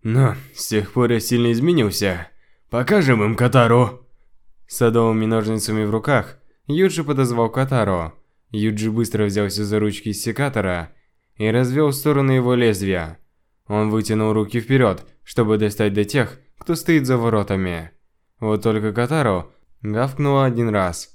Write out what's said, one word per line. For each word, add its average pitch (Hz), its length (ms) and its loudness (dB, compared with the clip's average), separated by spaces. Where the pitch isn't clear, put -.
Но 120 320 2
с - 140 -10
тех 104 240 -2
пор 123 180 2
я 117 80 2
сильно 120 320 0
изменился». 107 760 0
«Покажем 123 520 2
им 107 120 0
катару!» 120 720 2
С - 100 -14
садовыми 113 500 2
ножницами 107 580 -2
в 104 60 -2
руках 113 480 -2
Юджи 165 360 0
подозвал 123 480 0
катару. 107 640 -2
Юджи 107 400 -2
быстро 110 340 -2
взялся 104 400 -2
за 104 160 -2
ручки 104 320 -4
секатора 101 800 -4
и 107 120 -2
развёл 127 400 2
в 135 60 -2
стороны 139 380 2
его 127 220 2
лезвия. 95 640 0
Он 107 240 -2
вытянул 110 420 0
руки 107 280 0
вперёд, 123 440 2
чтобы 110 340 0
достать 104 360 0
до 104 100 2
тех, 120 340 -2
кто - 160 -4
стоит 160 320 2
за 127 100 2
воротами. 98 720 -2
Вот 107 240 -2
только 110 300 -2
катару 120 600 -2
гавкнула 135 600 0
один 117 240 0
раз. 95 460 -2